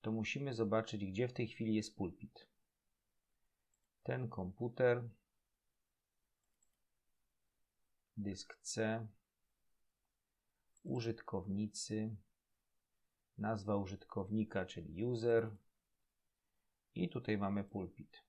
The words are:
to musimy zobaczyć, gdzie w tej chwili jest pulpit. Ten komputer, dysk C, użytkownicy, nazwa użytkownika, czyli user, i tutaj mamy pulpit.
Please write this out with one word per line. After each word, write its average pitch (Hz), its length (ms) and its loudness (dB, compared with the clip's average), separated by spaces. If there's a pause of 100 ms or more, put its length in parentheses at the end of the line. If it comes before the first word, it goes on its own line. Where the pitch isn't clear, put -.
to 110 100 0
musimy 127 420 0
zobaczyć, 110 520 2
gdzie 98 220 0
w 123 60 -4
tej 117 140 0
chwili 110 280 0
jest 107 200 0
pulpit. - 520 -6 (1600)
Ten 127 260 -2
komputer, 120 800 2 (3000)
dysk 101 440 -6
C, 110 460 0 (1800)
użytkownicy, 107 1300 -2 (1200)
nazwa 104 380 2
użytkownika, 98 920 0
czyli 82 400 -4
user, 113 500 4 (1400)
i - 140 2
tutaj 110 280 0
mamy 101 260 2
pulpit. - 640 -8